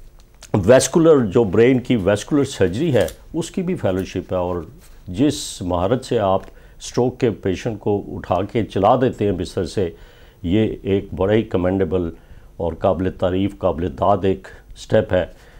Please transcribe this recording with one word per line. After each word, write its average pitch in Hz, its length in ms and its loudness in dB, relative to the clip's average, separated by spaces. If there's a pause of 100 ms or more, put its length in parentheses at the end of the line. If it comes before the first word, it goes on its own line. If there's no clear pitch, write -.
(560)
वैस्कुलर, 151 680 6
जो 113 180 2
ब्रेन 117 340 4
की 123 180 0
वैस्कुलर 104 480 0
सर्जरी 107 460 0
है 101 180 2 (260)
उसकी 170 280 -6
भी 180 120 -4
फेलोशिप 92 580 -4
है 92 60 -2
और 87 340 -4 (380)
जिस 131 520 -2
महारत 92 400 0
से 120 160 -4
आप 98 240 2 (380)
स्ट्रोक 123 400 -4
के 120 100 2
पेशेंट 104 480 -6
को 104 180 -2
उठा 92 460 -4
के 104 200 -2
चला 101 340 2
देते 120 280 0
हैं 101 120 0
बिस्तर 87 280 -4
से, 85 320 -4 (480)
ये 104 400 0
एक 98 300 0
बड़ा 98 200 2
ही 110 80 4
कमेंडेबल 90 680 -2 (480)
और 82 140 -4
काबिल 92 360 0
तारीफ़, 95 520 -2
काबिल 87 260 0
दाद 92 360 0
एक 95 240 -2 (280)
स्टेप - 360 0
है। 87 200 0 (280)